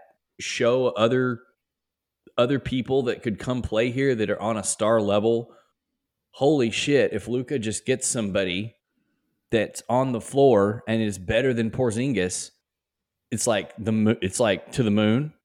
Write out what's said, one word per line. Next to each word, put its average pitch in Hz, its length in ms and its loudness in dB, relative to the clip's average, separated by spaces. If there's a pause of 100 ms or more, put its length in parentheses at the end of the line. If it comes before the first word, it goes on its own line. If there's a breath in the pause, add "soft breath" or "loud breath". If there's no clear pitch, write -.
(400)
show 127 480 0
other, 123 520 0 (960)
other 127 220 2
people 131 460 -2
that 117 180 -2
could 107 160 -4
come 127 240 -4
play 113 280 0
here 135 240 0
that 107 160 -2
are 104 100 -2
on 110 160 -2
a 98 80 -4
star 110 360 2
level, 107 520 0 (800 soft breath)
"Holy 135 400 2
shit, 131 420 2
if 104 160 -6
Luka 131 300 -4
just 107 260 -6
gets 131 220 -2
somebody 101 680 -4 (760)
that's - 380 -2
on 127 240 0
the 113 80 -4
floor 123 640 2
and 113 160 0
is 104 160 -4
better 110 340 0
than 113 180 -2
Porzingis, 113 800 -2 (800)
it's 110 160 -4
like 101 300 -2
the 110 160 -4
mo-, 110 300 2
it's 92 180 -4
like 104 320 0
to 131 100 0
the 110 80 2
moon"? 107 420 2 (120)